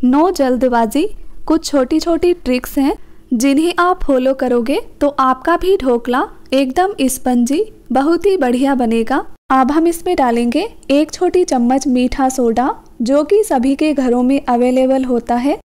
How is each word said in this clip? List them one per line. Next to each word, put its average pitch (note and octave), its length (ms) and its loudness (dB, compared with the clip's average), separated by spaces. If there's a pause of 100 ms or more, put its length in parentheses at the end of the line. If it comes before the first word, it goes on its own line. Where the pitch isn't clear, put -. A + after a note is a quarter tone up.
No D4 260 2
जल्दबाजी, B3+ 720 0 (400)
कुछ D#4 200 0
छोटी-छोटी E4 680 0
ट्रिक्स B3 420 -4
हैं C#4+ 180 0 (380)
जिन्हें C#4 460 2
आप F4+ 240 0
फॉलो C4 300 0
करोगे B3+ 460 -2 (220)
तो C#4+ 80 2
आपका C4 480 0
भी F4+ 200 0
ढोकला B3 460 -2 (300)
एकदम C#4 400 0 (100)
स्पंजी, B3+ 600 0 (280)
बहुत D4 340 0
ही G4 120 2
बढ़िया C4+ 380 0
बनेगा। A3+ 480 0 (280)
अब C4 200 2
हम D#4+ 160 2
इसमें E4+ 280 -2
डालेंगे A#3+ 520 0 (220)
एक D4 220 2
छोटी F4+ 320 0
चम्मच C4 440 0
मीठा B3+ 420 0
सोडा, A#3+ 400 0 (320)
जो C4+ 220 2
कि G4+ 200 2
सभी C4+ 320 0
के D4+ 180 0
घरों B3+ 300 0
में C4+ 220 2
अवेलेबल B3+ 580 2
होता A#3+ 320 -2
है। C#4 220 0 (100)